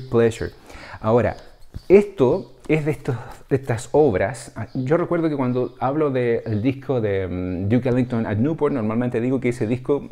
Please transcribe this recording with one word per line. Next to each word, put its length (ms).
Pleasure. 400
Ahora, 380
esto 680
es 180
de 60
estos, 240
de 80
estas 360
obras. 640
Ah, 180
yo 240
recuerdo 320
que 60
cuando 440
hablo 300
del 540
disco 380
de, 260
mm, 420
Duke 200
Ellington 360
at 120
Newport, 360
normalmente 480
digo 180
que 100
ese 180
disco 440